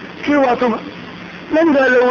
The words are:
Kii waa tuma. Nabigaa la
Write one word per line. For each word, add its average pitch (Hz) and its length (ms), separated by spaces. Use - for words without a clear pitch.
Kii 285 100
waa 254 220
tuma. 240 220
Nabigaa 294 360
la 247 100